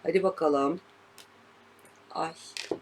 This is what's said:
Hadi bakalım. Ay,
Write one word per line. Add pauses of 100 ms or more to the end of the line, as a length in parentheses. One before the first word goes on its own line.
Hadi
bakalım. (1300)
Ay, (500)